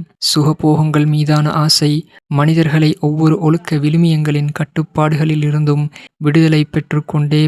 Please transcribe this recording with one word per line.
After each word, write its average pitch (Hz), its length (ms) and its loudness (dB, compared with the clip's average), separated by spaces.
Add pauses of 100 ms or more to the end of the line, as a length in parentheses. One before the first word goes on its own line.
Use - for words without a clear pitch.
(220)
சுகபோகங்கள் 156 840 0
மீதான 151 460 0
ஆசை 151 380 0 (380)
மனிதர்களை 156 640 2 (100)
ஒவ்வொரு 156 380 0
ஒழுக்க 160 400 -2
விழுமியங்களின் 151 760 0
கட்டுப்பாடுகளிலிருந்தும் 151 1300 -2 (320)
விடுதலை 156 480 2
பெற்றுக்கொண்டே 151 840 -2